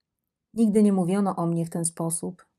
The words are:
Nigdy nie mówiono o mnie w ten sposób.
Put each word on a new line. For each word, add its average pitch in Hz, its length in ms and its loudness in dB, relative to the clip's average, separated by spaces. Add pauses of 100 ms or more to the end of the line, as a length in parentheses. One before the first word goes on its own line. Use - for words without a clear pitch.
(540)
Nigdy 214 280 2
nie 208 100 6
mówiono 190 440 0
o 170 100 -2
mnie 165 200 -2
w 165 40 -12
ten 170 140 -4
sposób. 165 600 -8 (120)